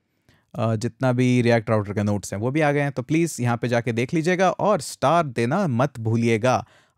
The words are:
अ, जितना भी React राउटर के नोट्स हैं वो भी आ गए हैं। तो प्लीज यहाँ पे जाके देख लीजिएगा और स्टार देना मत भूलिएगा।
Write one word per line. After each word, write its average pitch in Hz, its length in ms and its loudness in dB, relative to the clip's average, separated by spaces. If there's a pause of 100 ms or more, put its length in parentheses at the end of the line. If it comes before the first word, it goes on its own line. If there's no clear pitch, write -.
(560)
अ, 113 200 0
जितना 117 360 -2
भी 123 320 2
React 117 260 2
राउटर 104 240 0
के 104 100 -2
नोट्स 101 300 -2
हैं 98 60 -6
वो 123 120 -2
भी 156 100 -2
आ 147 100 2
गए 143 100 0
हैं। 143 100 -2
तो 131 100 -6
प्लीज 160 380 -2
यहाँ 120 180 0
पे 127 100 -4
जाके 117 260 0
देख 117 200 -2
लीजिएगा 175 380 2
और 185 300 0
स्टार 160 420 0
देना 139 440 -2
मत 123 320 -2
भूलिएगा। 113 680 0 (300)